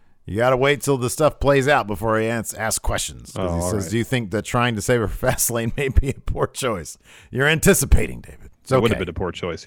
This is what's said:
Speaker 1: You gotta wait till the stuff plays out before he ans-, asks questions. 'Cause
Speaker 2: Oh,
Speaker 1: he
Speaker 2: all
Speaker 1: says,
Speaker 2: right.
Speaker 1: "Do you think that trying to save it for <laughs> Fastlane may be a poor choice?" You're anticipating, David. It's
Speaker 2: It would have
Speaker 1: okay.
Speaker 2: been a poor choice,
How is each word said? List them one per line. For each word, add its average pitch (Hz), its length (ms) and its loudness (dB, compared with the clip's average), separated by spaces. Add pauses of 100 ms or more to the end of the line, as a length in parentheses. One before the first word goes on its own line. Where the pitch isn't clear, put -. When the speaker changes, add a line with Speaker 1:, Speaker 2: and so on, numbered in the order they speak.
(260)
Speaker 1:
You 101 120 -8
gotta 127 200 2
wait 139 240 2
till 139 160 0
the 123 120 -2
stuff 147 300 0
plays 139 280 4
out 127 200 2
before 110 320 0
he 110 80 0
ans-, 117 260 -4
asks 110 260 -4
questions. - 540 -4
'Cause 98 160 -4
Speaker 2:
Oh, 85 60 -2
Speaker 1:
he 85 60 -2
Speaker 2:
all 90 100 -2
Speaker 1:
says, 101 140 -2
Speaker 2:
right. 85 60 -8
Speaker 1:
"Do 110 60 0
you 117 60 0
think 117 280 -2
that 104 140 -4
trying 120 300 0
to 101 60 -4
save 123 200 2
it 98 80 0
for - 180 -2
<laughs> 127 40 4
Fastlane 117 460 -2
may 139 120 -2
be 135 220 4
a - 80 -8
poor 135 280 -2
choice?" 101 500 -6 (340)
You're 131 160 2
anticipating, 139 760 4
David. - 300 -20 (100)
It's - 100 -6
Speaker 2:
It 131 80 4
would 113 120 4
have - 60 0
Speaker 1:
okay. - 80 -4
Speaker 2:
been - 40 -8
a 87 80 -10
poor 90 140 -4
choice, 82 360 -8